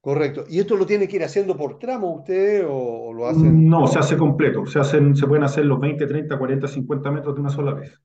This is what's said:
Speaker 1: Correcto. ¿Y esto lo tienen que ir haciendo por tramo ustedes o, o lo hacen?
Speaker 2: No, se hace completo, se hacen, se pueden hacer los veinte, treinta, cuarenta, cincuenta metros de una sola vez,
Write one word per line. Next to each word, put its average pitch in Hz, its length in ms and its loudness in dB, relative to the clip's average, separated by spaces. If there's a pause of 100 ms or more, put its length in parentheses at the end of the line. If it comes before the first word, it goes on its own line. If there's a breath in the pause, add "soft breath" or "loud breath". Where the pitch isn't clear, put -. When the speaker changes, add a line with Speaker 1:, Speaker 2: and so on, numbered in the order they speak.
Speaker 1:
Correcto. 143 480 -4
¿Y 165 120 -4
esto 208 160 0
lo 190 100 2
tienen 202 220 0
que 196 80 -6
ir 170 80 -2
haciendo 185 320 -2
por 143 240 -8
tramo 226 340 -6
ustedes 190 500 0
o, 120 440 -6
o 113 40 -12
lo 117 140 -6
hacen? 160 420 6
Speaker 2:
No, 160 200 4
se - 100 0
hace 151 180 2
completo, 139 500 2
se - 120 -2
hacen, 143 380 4
se 135 100 2
pueden 147 160 4
hacer 143 240 0
los 131 140 2
veinte, 151 260 -2
treinta, 143 320 -4
cuarenta, 135 300 -2
cincuenta 139 420 -6
metros 147 240 -4
de 139 60 -6
una 143 100 -4
sola 143 240 -4
vez, - 300 -14